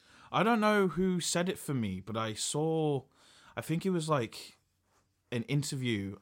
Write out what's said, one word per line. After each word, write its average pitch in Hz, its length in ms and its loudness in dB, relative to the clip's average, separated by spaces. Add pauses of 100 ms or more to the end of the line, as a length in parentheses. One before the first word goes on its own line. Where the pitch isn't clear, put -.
(320)
I 135 100 4
don't 226 180 4
know 208 280 4
who 180 320 2
said 180 280 0
it 185 100 -2
for - 160 -4
me, 101 300 -2
but 110 120 -6
I 113 180 -2
saw, 151 680 0 (540)
I - 40 -6
think 165 260 -2
it 190 40 2
was, 165 180 0
like, 131 480 -2 (760)
an 120 140 0
interview 123 760 -2